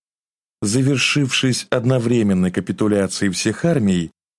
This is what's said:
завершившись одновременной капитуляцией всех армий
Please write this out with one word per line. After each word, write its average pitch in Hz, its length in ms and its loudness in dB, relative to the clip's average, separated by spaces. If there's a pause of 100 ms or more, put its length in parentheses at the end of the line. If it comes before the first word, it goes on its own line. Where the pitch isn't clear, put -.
(600)
завершившись 131 1080 0
одновременной 117 800 2
капитуляцией 98 840 -2
всех - 320 -4
армий 98 460 0 (280)